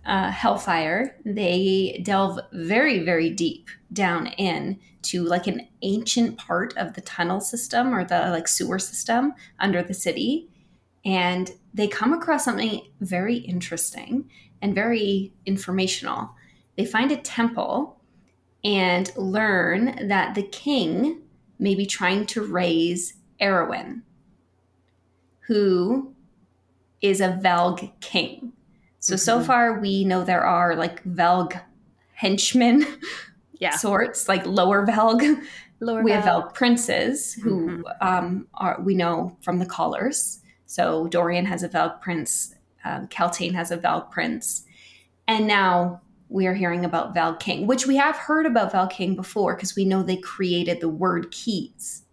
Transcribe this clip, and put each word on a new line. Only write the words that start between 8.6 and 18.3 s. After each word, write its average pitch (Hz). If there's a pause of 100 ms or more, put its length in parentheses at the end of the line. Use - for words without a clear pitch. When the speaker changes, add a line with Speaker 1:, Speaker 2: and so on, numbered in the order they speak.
Speaker 1:
system 254 (260)
under 180
the 180
city. 220 (580)
And 180 (220)
they 208
come 226
across 320
something 220 (200)
very 185
interesting - (320)
and 196
very 202 (120)
informational. 190 (460)
They 196
find 254
a 285
temple - (640)